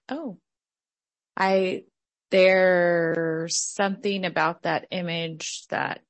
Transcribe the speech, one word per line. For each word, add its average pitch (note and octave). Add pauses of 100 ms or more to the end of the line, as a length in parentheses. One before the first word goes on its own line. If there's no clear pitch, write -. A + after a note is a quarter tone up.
"Oh, C4+ (1000)
I, F#3+ (460)
there's F3
something G3
about E3+
that D#3+
image E3
that -